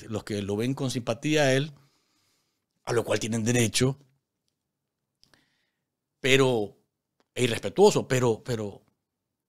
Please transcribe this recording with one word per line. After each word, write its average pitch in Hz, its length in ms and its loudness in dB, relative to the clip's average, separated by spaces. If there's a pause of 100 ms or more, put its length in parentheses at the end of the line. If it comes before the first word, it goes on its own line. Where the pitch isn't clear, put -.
los 107 160 -8
que 104 180 -6
lo 101 140 -4
ven 120 180 -2
con 139 160 -4
simpatía 127 540 -2
a 131 100 2
él, 143 200 -2 (1120)
a 127 80 -6
lo 117 100 0
cual 104 160 -2
tienen 113 240 -4
derecho, 120 560 0 (2250)
pero, 127 560 2 (560)
e 120 100 -2
irrespetuoso, 117 640 2
pero, 123 360 0
pero 107 380 -8 (680)